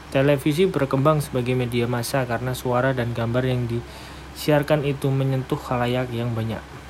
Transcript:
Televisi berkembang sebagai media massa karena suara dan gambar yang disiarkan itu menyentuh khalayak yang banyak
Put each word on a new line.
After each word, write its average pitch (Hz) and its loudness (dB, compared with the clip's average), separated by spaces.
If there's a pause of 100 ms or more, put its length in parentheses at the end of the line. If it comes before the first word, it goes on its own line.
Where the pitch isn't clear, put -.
(100)
Televisi 143 4
berkembang 143 2
sebagai 127 -2
media 120 0
massa 120 -2
karena 123 -2
suara 123 0
dan 120 -2
gambar 117 0
yang 123 0
disiarkan 147 0
itu 143 0
menyentuh 135 0
khalayak 123 -2
yang 117 -2
banyak 113 -2 (300)